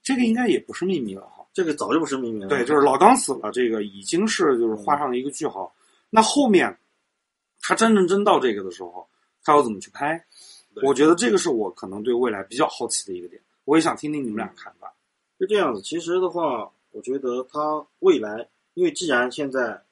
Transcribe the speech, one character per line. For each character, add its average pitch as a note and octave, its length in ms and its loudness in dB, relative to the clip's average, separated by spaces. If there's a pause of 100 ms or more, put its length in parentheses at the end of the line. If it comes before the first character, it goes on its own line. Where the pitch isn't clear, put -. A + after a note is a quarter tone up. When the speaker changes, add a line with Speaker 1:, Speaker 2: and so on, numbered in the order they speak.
Speaker 1:
这 C4 140 -2
个 B3 60 2
应 A3+ 120 4
该 A#3+ 140 0
也 D#3 100 2
不 - 160 -10
是 E3+ 100 -6
秘 F#3 140 0
密 G#2 160 -6
了 F#2+ 80 -16
哈。 - 300 -20
Speaker 2:
这 F#3+ 100 -2
个 D#3+ 120 -2
早 - 180 -4
就 D#3+ 80 2
不 D#3+ 40 -2
是 C#3 120 -4
秘 A#2+ 160 -4
密 G#2 100 -6
了。 F#2+ 60 -8
Speaker 1:
对， B2+ 160 0
就 C#3+ 100 0
是 D3 60 6
老 C3 180 4
刚 A3+ 180 10
死 - 180 -2
了， G#2 180 -8
这 B2 160 0
个 A2 160 -2
已 G2 180 -14
经 F3 240 -2
是 D#3 320 2
就 A#2 100 2
是 A2 60 -2
画 C#3+ 240 -2
上 D3 100 -4
了 B2 80 -4
一 B2+ 60 -4
个 C#3 80 -6
句 D3+ 160 -8
号。 F#2+ 300 -8
Speaker 2:
嗯。 - 20 -20 (320)
Speaker 1:
那 A3+ 100 4
后 A#3+ 280 2
面 C#3 280 4 (880)
他 - 100 0
真 A3+ 220 4
正 F#3+ 120 6
真 G3 180 2
到 F#3 160 4
这 B2+ 120 2
个 G2 120 -6
的 F#2 80 -10
时 F#2 100 -16
候， F2 240 -18 (380)
他 D#3 100 4
要 D3 80 6
怎 A#2+ 80 -2
么 G2+ 80 -8
去 - 140 -18
拍？ D#3 280 -6 (540)
Speaker 2:
对。 - 100 -8
Speaker 1:
我 C#3 80 2
觉 C3+ 140 4
得 E3 80 8
这 A3+ 160 0
个 G3+ 80 4
是 E3+ 120 -2
我 G#2+ 200 -2
可 - 160 -14
能 G2 160 -10
对 A#2+ 100 -2
未 A#2+ 160 2
来 G2+ 140 -4
比 A2+ 140 -14
较 C#3+ 100 2
好 - 220 -6
奇 - 180 -6
的 F#2 100 -12
一 F2 40 -12
个 F2 80 -16
点， - 120 -20 (240)
我 D3 120 2
也 D#3+ 40 4
想 D3+ 160 -2
听 D3+ 160 -8
听 D3 120 -6
你 - 40 -6
们 G#2+ 100 -6
俩 G#2+ 180 -8
看 - 240 -20
法。 - 120 -20 (460)
Speaker 2:
是 C4+ 80 -2
这 G#3+ 100 0
样 E3 160 0
子， G2+ 80 -8
其 D#3+ 200 -8
实 F3 200 -2
的 F3+ 80 0
话， D3 400 -4 (220)
我 - 100 -16
觉 B2+ 200 -6
得 B2+ 280 -6
他 D3+ 380 -4 (140)
未 E3+ 180 6
来， G#2+ 300 -8 (260)
因 - 100 -2
为 - 60 2
既 - 160 -8
然 B2+ 240 0
现 C#3+ 180 -6
在 B2+ 320 -4 (120)